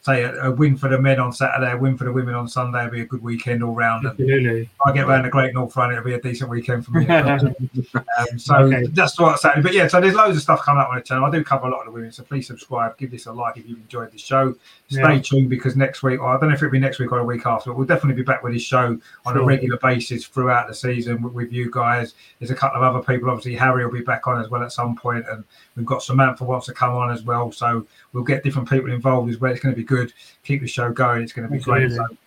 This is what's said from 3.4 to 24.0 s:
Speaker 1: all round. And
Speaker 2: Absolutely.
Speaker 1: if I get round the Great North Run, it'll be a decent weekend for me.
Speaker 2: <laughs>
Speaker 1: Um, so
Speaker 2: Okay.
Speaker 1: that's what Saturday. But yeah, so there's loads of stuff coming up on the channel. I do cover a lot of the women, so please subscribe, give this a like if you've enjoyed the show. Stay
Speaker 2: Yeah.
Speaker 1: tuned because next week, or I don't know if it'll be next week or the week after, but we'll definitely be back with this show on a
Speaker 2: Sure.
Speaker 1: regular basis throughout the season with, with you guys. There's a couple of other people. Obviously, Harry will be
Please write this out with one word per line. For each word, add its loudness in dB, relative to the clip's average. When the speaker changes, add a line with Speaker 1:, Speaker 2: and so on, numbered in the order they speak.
Speaker 1:
all -4
round. 0
And -2
Speaker 2:
Absolutely. 2
Speaker 1:
if -10
I 4
get 2
round 4
the -4
Great 2
North -4
Run, 0
it'll -6
be -4
a -4
decent -6
weekend -4
for -10
me. 2
Speaker 2:
<laughs> 4
Speaker 1:
Um, -4
so 2
Speaker 2:
Okay. 6
Speaker 1:
that's 2
what 6
Saturday. 4
But 4
yeah, 6
so 6
there's 6
loads 6
of -2
stuff 2
coming 4
up 0
on -4
the -4
channel. 0
I 2
do 0
cover 0
a -2
lot -4
of -12
the -16
women, -12
so -20
please -8
subscribe, -6
give -8
this -16
a -14
like -6
if -20
you've -14
enjoyed -12
the -20
show. 0
Stay -2
Speaker 2:
Yeah. 6
Speaker 1:
tuned 2
because -2
next 0
week, 0
or -4
I 2
don't 4
know 4
if -2
it'll 0
be 2
next 0
week -4
or 0
the -2
week -4
after, -2
but -8
we'll -2
definitely 0
be -2
back -2
with -4
this -2
show 0
on -4
a 4
Speaker 2:
Sure. 2
Speaker 1:
regular 2
basis -2
throughout 0
the -14
season -4
with, -8
with -8
you -4
guys. -2
There's -6
a 0
couple 0
of 4
other -2
people. 0
Obviously, -6
Harry 2
will -4
be -6